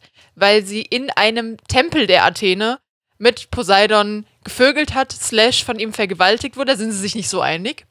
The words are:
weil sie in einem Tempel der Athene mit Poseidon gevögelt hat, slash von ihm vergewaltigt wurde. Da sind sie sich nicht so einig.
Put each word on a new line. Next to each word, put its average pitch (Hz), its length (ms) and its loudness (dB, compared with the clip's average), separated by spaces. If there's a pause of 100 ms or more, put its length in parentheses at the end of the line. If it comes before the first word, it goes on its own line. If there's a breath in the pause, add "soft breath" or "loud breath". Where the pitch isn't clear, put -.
(340 soft breath)
weil 202 320 4
sie 208 160 -8
in 254 300 -6
einem 226 460 0 (100)
Tempel 285 400 0
der 180 160 6
Athene 202 560 0 (380)
mit - 340 0
Poseidon 208 760 2 (200)
gevögelt 285 480 0
hat, 269 180 -2
slash 226 540 0
von 226 140 -6
ihm 220 120 -6
vergewaltigt 196 640 0
wurde. 269 160 -2
Da 254 60 0
sind 220 160 -6
sie 196 60 -6
sich 190 160 -8
nicht 214 120 -8
so 190 140 -4
einig. 165 500 -6